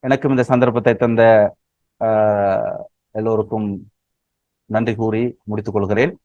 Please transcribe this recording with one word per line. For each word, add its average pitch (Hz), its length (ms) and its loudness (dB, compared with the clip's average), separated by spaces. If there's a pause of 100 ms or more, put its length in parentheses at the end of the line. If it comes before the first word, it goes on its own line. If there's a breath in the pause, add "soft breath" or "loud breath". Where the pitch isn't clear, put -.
எனக்கும் 135 300 0
இந்த 123 180 2
சந்தர்ப்பத்தை 120 420 2
தந்த, 117 280 2 (760)
ஆஹ், 104 800 0 (400)
எல்லோருக்கும் 110 480 -2 (1000)
நன்றி 113 280 -2
கூறி 113 500 -4
முடித்துக் 107 300 -8
கொள்கிறேன். 107 380 -2 (120)